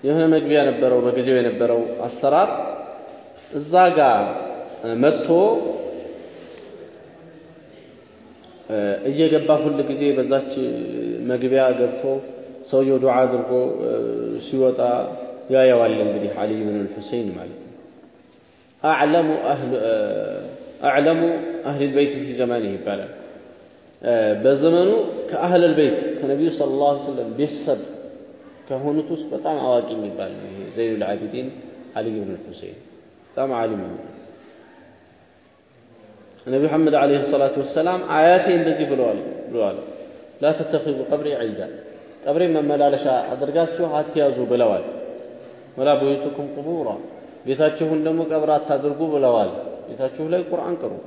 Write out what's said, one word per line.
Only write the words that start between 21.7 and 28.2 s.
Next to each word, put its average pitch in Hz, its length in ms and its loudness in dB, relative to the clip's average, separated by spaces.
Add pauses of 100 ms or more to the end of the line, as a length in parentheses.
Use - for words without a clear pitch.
በይት 143 240 2
ፊ 139 180 -6
ዘማኒህ 120 380 -2
ይባላል። 98 400 -6 (880)
እ፣ 120 100 0 (260)
በዘመኑ 160 520 4 (360)
ከአህለል 175 500 4
በይት 139 240 4 (140)
ከነቢዩ 143 380 0
ሰለላሁ 139 360 0
ዐለይሂ 143 140 2
ወሰለም 127 320 -6
ቤተሰብ 139 480 -2 (880)